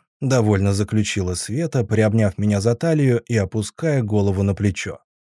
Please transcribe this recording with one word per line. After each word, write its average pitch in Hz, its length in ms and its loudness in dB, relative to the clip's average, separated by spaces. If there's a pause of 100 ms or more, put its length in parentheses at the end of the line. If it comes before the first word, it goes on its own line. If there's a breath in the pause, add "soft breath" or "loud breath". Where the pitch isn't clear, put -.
(200)
довольно 107 520 2
заключила 101 640 -2
Света, 131 500 -4
приобняв 107 540 2
меня 104 220 0
за 117 140 0
талию 139 460 0
и - 160 -4
опуская 110 640 -2
голову 101 400 0
на 98 120 0
плечо. 92 460 -4 (220)